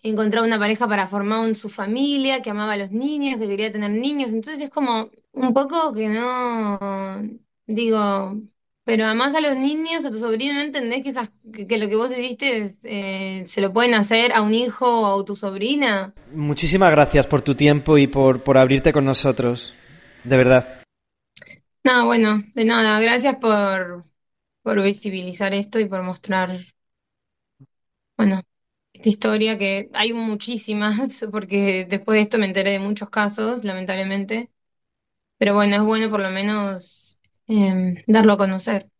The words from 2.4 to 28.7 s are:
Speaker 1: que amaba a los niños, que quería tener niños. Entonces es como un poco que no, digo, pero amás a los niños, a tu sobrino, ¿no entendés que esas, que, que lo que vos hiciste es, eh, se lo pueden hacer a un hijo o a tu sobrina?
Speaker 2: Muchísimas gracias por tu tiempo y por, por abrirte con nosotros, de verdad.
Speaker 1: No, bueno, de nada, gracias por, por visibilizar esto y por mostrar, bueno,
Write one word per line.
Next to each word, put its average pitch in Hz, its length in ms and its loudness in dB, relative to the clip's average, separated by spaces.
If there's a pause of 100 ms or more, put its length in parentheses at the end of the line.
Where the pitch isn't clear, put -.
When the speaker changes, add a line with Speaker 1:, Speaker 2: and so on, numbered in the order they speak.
Speaker 1:
que 240 100 -8
amaba 208 220 -4
a 202 40 -4
los 196 140 -8
niños, 269 480 -4
que 214 80 -4
quería 208 240 -4
tener 208 200 -4
niños. 262 420 -4
Entonces 277 300 -6
es 277 60 -10
como 233 400 -2 (240)
un 262 200 0
poco 277 400 0
que 214 160 -4
no, 233 680 -4 (880)
digo, 208 720 -2 (440)
pero 220 220 0
amás 233 300 0
a 311 60 2
los 285 140 0
niños, 311 500 -2
a 262 60 -6
tu 220 80 -8
sobrino, 233 340 -2
¿no 285 80 -2
entendés 269 420 -4
que 277 60 -6
esas, 247 220 -6 (220)
que, 202 120 -12
que 220 140 -2
lo 208 100 -2
que 214 60 0
vos 240 160 0
hiciste 254 460 -4
es, 202 260 -8
eh, 190 640 -8
se - 140 -4
lo 196 120 0
pueden 233 220 4
hacer 226 380 4
a 220 100 4
un 214 100 2
hijo 240 320 0
o 214 360 2
a 196 40 -6
tu 202 100 -8
sobrina? 202 800 -2 (200)
Speaker 2:
Muchísimas 160 580 2
gracias 147 360 6
por 135 140 2
tu 139 140 0
tiempo 147 420 4
y 139 100 6
por, 135 360 4
por 135 140 4
abrirte 131 340 4
con 143 140 2
nosotros, 123 680 0 (500)
de 127 140 4
verdad. 127 460 4 (1000)
Speaker 1:
No, 247 220 4
bueno, 220 360 4 (140)
de 226 100 2
nada, 220 360 4
gracias 247 360 2
por, 190 680 0 (580)
por 208 220 0
visibilizar 196 680 -4
esto 202 260 -2
y 214 60 2
por 190 180 -6
mostrar, 185 560 -4 (1600)
bueno, 190 240 0 (520)